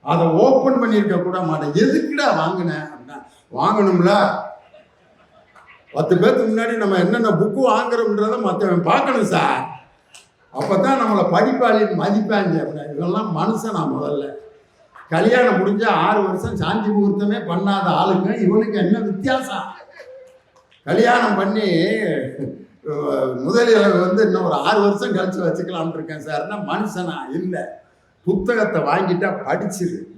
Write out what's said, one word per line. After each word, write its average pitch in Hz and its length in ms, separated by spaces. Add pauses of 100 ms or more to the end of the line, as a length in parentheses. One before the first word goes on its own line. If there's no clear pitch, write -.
அதை 165 260
ஓப்பன் 247 540
பண்ணியிருக்க 208 400
கூட 185 180
மாட்டேன். 151 320
"எதுக்குடா 285 500
வாங்கின?" 175 500
அப்படின்னா, 143 500 (340)
"வாங்கணும்ல, 190 840 (1500)
பத்து 160 240
பேருக்கு 220 380
முன்னாடி 233 220
நம்ம 196 180
என்னென்ன 214 340
புக்கு 208 400
வாங்குறோம்ன்றதை 226 760
மத்தவன் 185 380
பார்க்கணும் 240 440
சார், 143 600 (720)
அப்பதான் 254 400
நம்மளை 208 340
படிப்பாளின்னு 214 720
மதிப்பாங்க." 202 580
அப்படின்னா, 147 320
இதெல்லாம் 180 420
மனுஷனா? 180 600
முதல்ல 143 360 (760)
கல்யாணம் 196 560
முடிஞ்ச 208 200
ஆறு 196 400
வருஷம் - 300
சாந்தி 208 340
முகூர்த்தமே 202 480
பண்ணாத 180 500
ஆளுங்க 185 540
இவனுக்கு 208 360
என்ன 196 220
வித்தியாசம்? 208 640 (1200)
கல்யாணம் 226 520
பண்ணி, 202 340 (1200)
அஹ், 139 480
முதலிரவு 202 600
வந்து 190 240
இன்னும் 185 200
ஒரு 170 100
ஆறு 175 280
வருஷம் 202 320
கழிச்சு 185 320
வச்சுக்கலாம்னு 165 480
இருக்கேன் 156 320
சார்னா 156 300
மனுஷனா? 180 580 (200)
இல்ல. 170 500 (400)
புத்தகத்தை 202 580
வாங்கிட்டா 165 520 (120)
படிச்சிரு. 180 520 (200)